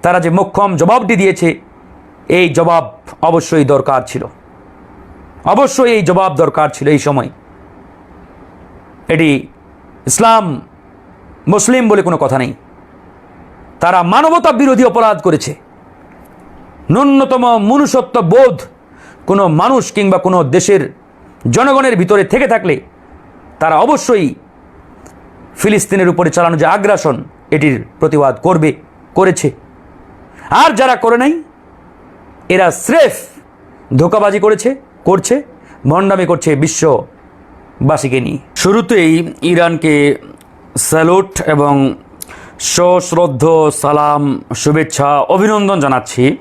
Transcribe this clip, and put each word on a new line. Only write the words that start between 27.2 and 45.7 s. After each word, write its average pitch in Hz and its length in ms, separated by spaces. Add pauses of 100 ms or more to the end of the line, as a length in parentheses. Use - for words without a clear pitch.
এটির 147 260 (220)
প্রতিবাদ 135 360 (120)
করবে, 160 240 (440)
করেছে। 180 340 (1120)
আর 320 140
যারা 262 200
করে 240 220
নাই, 277 140 (1160)
এরা 185 180 (100)
স্রেফ 277 380 (760)
ধোঁকাবাজি 196 500
করেছে, 214 300 (340)
করছে, 185 300 (520)
ভণ্ডামি 185 400
করছে 165 300
বিশ্ববাসীকে - 1600
নিয়ে। 139 200 (160)
শুরুতেই 185 540 (320)
ইরানকে 170 520 (920)
স্যালুট 180 460 (160)
এবং 147 260 (920)
সশ্রদ্ধ 175 760 (380)
সালাম, 147 400 (320)
শুভেচ্ছা, 151 540 (200)
অভিনন্দন 196 520